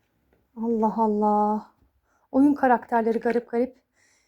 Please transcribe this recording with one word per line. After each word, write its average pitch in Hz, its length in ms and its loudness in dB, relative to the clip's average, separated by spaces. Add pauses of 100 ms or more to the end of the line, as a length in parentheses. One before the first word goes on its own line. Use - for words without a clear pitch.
(580)
Allah 220 400 -2
Allah. 214 760 0 (600)
Oyun 277 220 4
karakterleri 233 680 0
garip 233 300 -4
garip. 247 340 -6 (440)